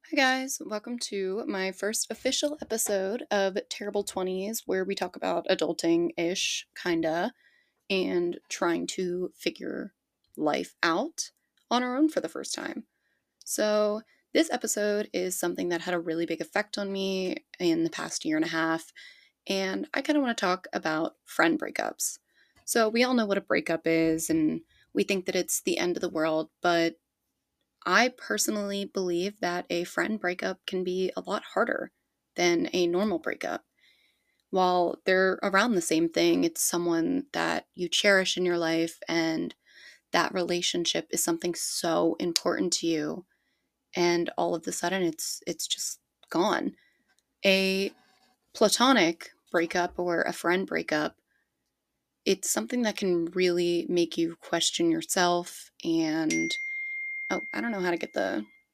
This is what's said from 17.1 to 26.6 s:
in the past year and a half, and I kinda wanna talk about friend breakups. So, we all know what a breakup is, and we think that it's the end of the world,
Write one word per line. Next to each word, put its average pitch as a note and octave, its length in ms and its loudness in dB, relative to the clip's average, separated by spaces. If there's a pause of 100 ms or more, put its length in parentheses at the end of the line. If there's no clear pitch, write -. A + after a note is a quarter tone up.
in E3 240 2
the E3 80 0
past - 340 -6
year D#3 120 0
and D#3+ 100 0
a E3 40 -4
half, D#3+ 420 -2 (560)
and F#3+ 440 -2
I C#4 100 -2
kinda D4+ 180 2
wanna A#3+ 140 0
talk F#3 380 0
about D#3+ 520 -2
friend - 340 2
breakups. - 640 -6 (440)
So, A3+ 240 2
we A#3 140 4
all B3+ 120 4
know A3+ 120 2
what G3+ 120 0
a - 20 0
breakup E3 480 0
is, E3 420 2
and D#3+ 300 2 (340)
we G3+ 80 2
think F#3+ 240 0
that F#3 80 -4
it's - 280 -2
the - 160 0
end F3 180 0
of - 40 -4
the F3 80 -2
world, D#3+ 420 0 (120)